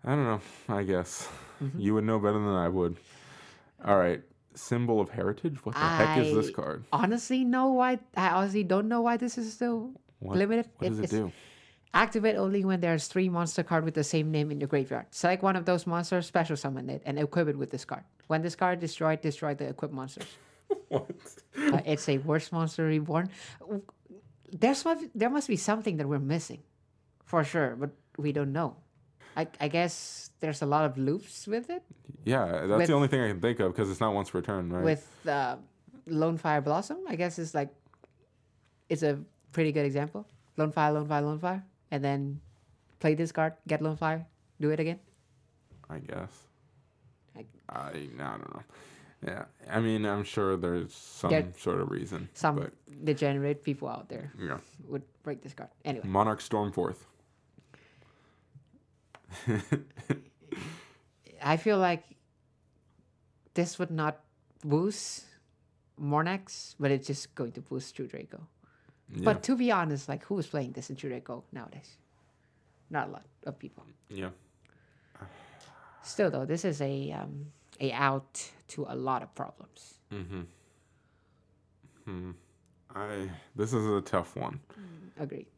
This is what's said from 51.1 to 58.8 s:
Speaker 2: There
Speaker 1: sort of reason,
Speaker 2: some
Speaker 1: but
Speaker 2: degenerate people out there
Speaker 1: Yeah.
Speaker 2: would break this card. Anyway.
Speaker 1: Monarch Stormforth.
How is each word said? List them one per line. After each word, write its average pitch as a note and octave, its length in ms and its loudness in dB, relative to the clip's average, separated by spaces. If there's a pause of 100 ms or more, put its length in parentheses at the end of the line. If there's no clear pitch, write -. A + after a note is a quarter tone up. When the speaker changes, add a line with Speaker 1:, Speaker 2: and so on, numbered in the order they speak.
Speaker 2:
There F2+ 160 4 (100)
Speaker 1:
sort F#2 240 -2
of F#2 120 -2
reason, F#2 420 -6
Speaker 2:
some D3+ 220 0
Speaker 1:
but - 180 -6 (320)
Speaker 2:
degenerate C#3+ 580 0
people C3+ 240 -4
out - 220 -10
there C#3 280 -12
Speaker 1:
Yeah. D#2+ 200 -6 (300)
Speaker 2:
would C3+ 160 -6 (180)
break D3 220 -10
this C3+ 100 -16
card. - 160 -16 (160)
Anyway. B2 220 -4
Speaker 1:
Monarch G#2 340 4
Stormforth. G2+ 640 -2 (2250)